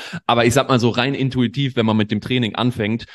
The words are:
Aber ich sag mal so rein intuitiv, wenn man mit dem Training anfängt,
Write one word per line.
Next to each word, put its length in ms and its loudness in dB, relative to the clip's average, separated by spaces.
Aber 200 4
ich 80 4
sag 160 2
mal 100 4
so 100 2
rein 240 0
intuitiv, 600 -2
wenn 100 2
man 120 2
mit 140 0
dem 100 -2
Training 340 -2
anfängt, 600 -2